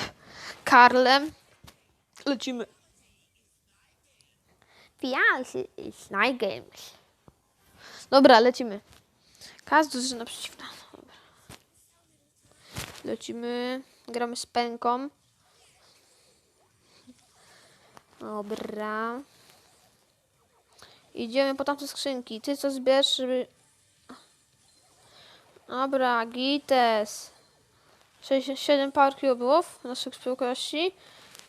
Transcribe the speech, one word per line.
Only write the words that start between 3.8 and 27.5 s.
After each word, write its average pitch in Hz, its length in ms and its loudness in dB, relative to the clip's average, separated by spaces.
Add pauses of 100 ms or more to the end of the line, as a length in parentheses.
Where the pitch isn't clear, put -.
Fialsy, 277 720 -2 (420)
Night 226 260 0
Games. - 580 -10 (1160)
Dobra, 262 300 10
lecimy. 233 400 0 (840)
Kas 302 240 2
drużyna 247 360 -6
przeciwna. - 400 -14 (280)
Dobra. - 220 -20 (1900)
Lecimy. 240 760 -8 (260)
Gramy 240 280 -6
z - 100 -10
pęką. 240 640 -4 (3000)
Dobra. 214 1000 -8 (1900)
Idziemy 269 400 -2
po 277 100 -6
tamte 277 240 -4
skrzynki. 247 520 -8
Ty 285 160 -4
co 277 140 -4
zbierz, 269 460 2
żeby... 254 300 -2 (2250)
Dobra, 254 580 0
gites. 247 1040 0 (920)